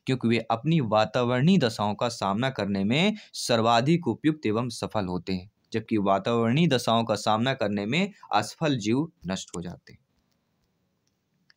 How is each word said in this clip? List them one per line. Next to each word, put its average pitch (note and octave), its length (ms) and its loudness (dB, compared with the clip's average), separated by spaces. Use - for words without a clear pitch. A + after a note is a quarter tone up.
क्योंकि B2+ 220 -2
वे A#2 240 0
अपनी C#3+ 300 2
वातावरणीय B2 760 2
दशाओं A2 380 0
का B2 140 -2
सामना A2 400 -2
करने G2+ 340 -2
में E3 320 2
सर्वाधिक A#2+ 760 2
उपयुक्त D3+ 380 -2
एवं A2+ 240 0
सफल G#2 360 -6
होते F#2 280 -4
हैं, F#2 180 -8
जबकि A2+ 240 -2
वातावरणीय A#2 720 2
दशाओं A#2 360 2
का A2 120 0
सामना A2+ 380 0
करने G#2 320 -2
में F3+ 280 -2
असफल - 440 0
जीव A#2 340 -2
नष्ट - 280 -6
हो F2 60 -8
जाते - 320 -14
हैं। - 60 -20